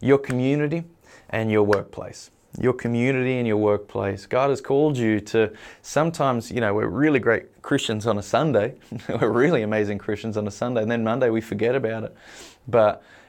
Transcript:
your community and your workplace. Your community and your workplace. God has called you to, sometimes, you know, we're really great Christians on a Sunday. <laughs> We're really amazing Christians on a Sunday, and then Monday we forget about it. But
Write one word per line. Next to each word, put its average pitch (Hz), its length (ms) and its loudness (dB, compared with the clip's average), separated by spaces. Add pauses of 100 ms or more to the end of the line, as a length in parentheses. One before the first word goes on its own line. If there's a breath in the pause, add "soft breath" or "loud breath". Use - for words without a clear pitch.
your 135 160 6
community 143 680 -2 (440 loud breath)
and 110 240 -2
your 107 100 4
workplace. - 680 -2 (280)
Your 123 140 2
community 127 640 0
and 123 100 -2
your 107 120 0
workplace. 104 680 -2
God 131 240 0
has 127 140 -2
called 143 340 2
you 110 240 2
to, 110 320 0 (300 loud breath)
sometimes, 139 680 -2
you 120 120 -4
know, 104 100 0
we're 107 160 0
really 139 300 2
great 110 420 0
Christians 113 460 -2
on 107 100 2
a 101 60 -6
Sunday. 120 540 0 (160)
<laughs> 107 160 -10
We're 131 200 0
really 127 320 4
amazing 104 380 0
Christians 107 400 -6
on 104 80 -4
a 98 40 -4
Sunday, 120 300 -2
and 107 100 -2
then 117 140 0
Monday 123 240 0
we 113 140 0
forget 117 320 -2
about 113 300 -4
it. - 120 -12 (520 loud breath)
But 110 340 4 (260 loud breath)